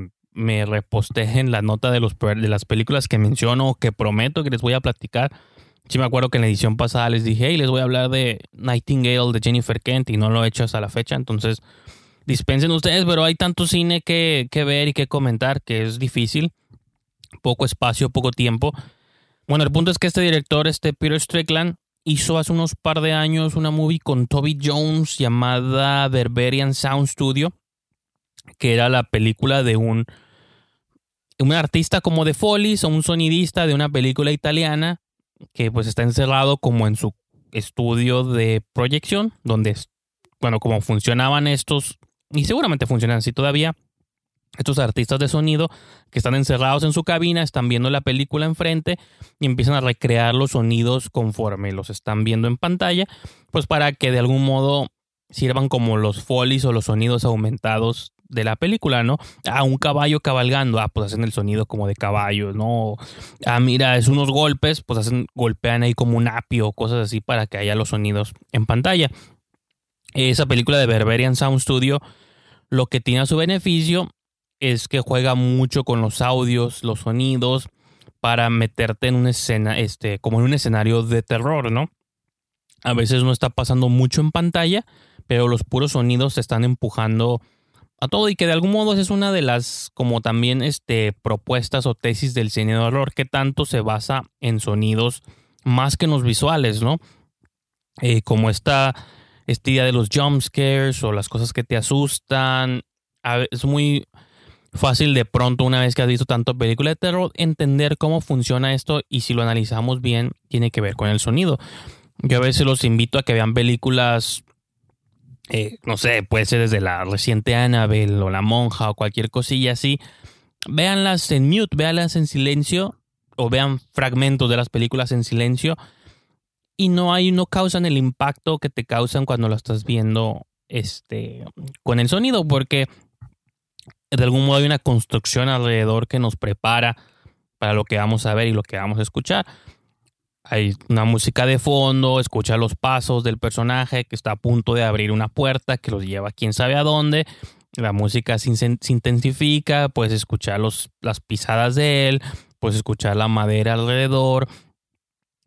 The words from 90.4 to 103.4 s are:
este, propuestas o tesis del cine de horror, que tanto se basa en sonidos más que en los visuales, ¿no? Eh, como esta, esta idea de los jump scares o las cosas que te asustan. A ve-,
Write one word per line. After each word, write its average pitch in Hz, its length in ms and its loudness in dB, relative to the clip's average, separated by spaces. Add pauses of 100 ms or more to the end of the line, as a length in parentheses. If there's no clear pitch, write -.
este, 113 500 -2
propuestas 123 720 -4
o 123 100 0
tesis 123 380 -2
del 117 180 -2
cine 110 220 0
de 113 60 0
horror, 123 340 0
que 131 140 -4
tanto 139 400 -2
se 120 160 -2
basa 110 400 -2 (180)
en 113 200 0
sonidos 110 640 -2 (420)
más 131 340 0
que 170 80 0
en 156 60 2
los 139 100 0
visuales, 120 580 0
¿no? 131 180 0 (1040)
Eh, 117 220 2
como 110 260 2
esta, 135 460 2 (520)
esta 123 240 -2
idea 131 140 4
de 127 80 2
los 117 180 2
jump 143 300 2
scares 135 640 0
o 110 100 0
las 101 160 -4
cosas 117 240 -4
que 123 100 -4
te 117 140 -2
asustan. 131 1080 -2 (380)
A 120 140 -2
ve-, 127 140 0